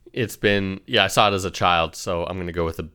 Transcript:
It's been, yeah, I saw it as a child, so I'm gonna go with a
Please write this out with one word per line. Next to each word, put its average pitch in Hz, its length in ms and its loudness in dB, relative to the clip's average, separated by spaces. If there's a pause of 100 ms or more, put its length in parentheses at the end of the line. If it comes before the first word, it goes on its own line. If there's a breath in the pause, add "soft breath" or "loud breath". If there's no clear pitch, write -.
(120)
It's 120 240 -2
been, 98 520 2
yeah, 113 160 -8
I 95 40 -2
saw 107 240 4
it - 40 0
as 92 100 -2
a 90 60 -4
child, 85 440 2
so 85 300 -4
I'm 92 120 -6
gonna 87 140 -6
go 85 140 -2
with 82 140 -6
a 78 140 -8